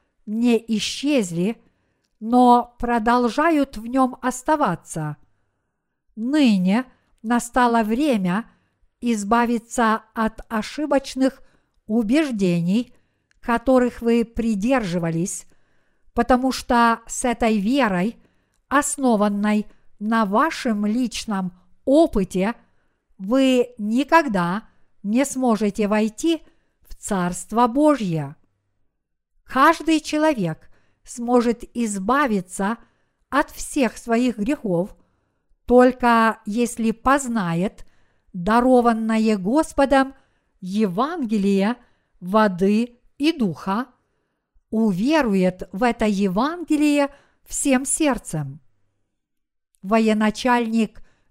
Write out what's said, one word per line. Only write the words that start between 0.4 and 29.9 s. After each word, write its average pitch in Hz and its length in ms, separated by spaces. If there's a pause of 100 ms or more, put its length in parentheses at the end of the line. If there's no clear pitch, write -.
исчезли, 208 840 (600)
но 240 580
продолжают 247 1000
в 220 100
нем 254 340
оставаться. 208 960 (1000)
Ныне 226 680 (380)
настало 233 600
время 220 640 (540)
избавиться 226 1040 (100)
от 220 340
ошибочных 269 920 (460)
убеждений, 214 1080 (460)
которых 247 640
вы 233 220
придерживались, 202 1200 (680)
потому 254 380
что 233 560
с - 180
этой 233 320
верой, 208 600 (520)
основанной 214 1000 (320)
на 226 260
вашем 214 600
личном 208 760 (240)
опыте, 233 720 (640)
вы 247 600
никогда 220 920 (340)
не 226 220
сможете 214 600
войти 220 560 (380)
в - 140
Царство 196 720
Божье. 226 680 (1080)
Каждый 311 560